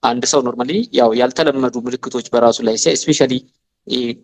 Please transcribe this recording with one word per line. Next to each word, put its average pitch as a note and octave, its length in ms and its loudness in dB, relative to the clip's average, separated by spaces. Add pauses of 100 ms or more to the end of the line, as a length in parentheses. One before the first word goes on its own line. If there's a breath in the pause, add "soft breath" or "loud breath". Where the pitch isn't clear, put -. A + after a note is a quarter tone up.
አንድ B2 240 0
ሰው D3 160 2
ኖርማሊ B2 300 -4 (220)
ያው A#2 200 4
ያልተለመዱ C3+ 640 0
ምልክቶች B2 480 -8
በራሱ A#2 320 4
ላይ A2+ 160 0
ሲያይ፣ D#3 200 0
especially C3 420 0 (480)
ይሄ፣ B2 160 -4 (220)